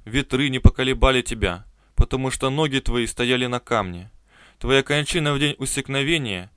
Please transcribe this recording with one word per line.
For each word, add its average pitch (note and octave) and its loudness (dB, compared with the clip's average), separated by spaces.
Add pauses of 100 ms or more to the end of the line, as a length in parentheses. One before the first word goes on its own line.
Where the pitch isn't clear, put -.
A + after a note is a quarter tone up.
ветры C3+ -2
не C3 -2
поколебали C3 4
тебя, G#2 -4 (300)
потому C3 0
что C3+ -2
ноги C#3 0
твои A#2+ -2
стояли B2 0
на B2 -4
камне. F#2+ -4 (480)
Твоя C3+ 2
кончина D3 -2
в C#3+ -2
день C#3+ 0
усекновения – C3 -4